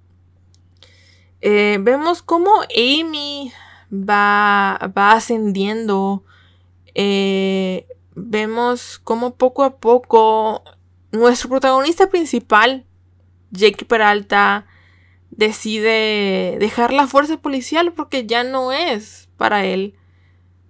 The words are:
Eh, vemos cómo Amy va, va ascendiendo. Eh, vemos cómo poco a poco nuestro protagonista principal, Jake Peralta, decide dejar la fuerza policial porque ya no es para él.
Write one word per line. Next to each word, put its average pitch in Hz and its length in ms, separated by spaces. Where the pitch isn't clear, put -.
Eh, 208 360
vemos 294 400
cómo 339 280
Amy 285 800
va, 208 880
va 202 140
ascendiendo. 208 1120
Eh, 190 880
vemos 226 880
cómo 240 320
poco 254 300
a 262 100
poco 220 880
nuestro 240 380
protagonista 269 600
principal, 262 760
Jake 202 320
Peralta, 208 840
decide 214 1300
dejar 240 320
la 277 140
fuerza 294 340
policial 302 500
porque 285 340
ya 233 200
no 254 260
es 269 640
para 208 300
él. 190 300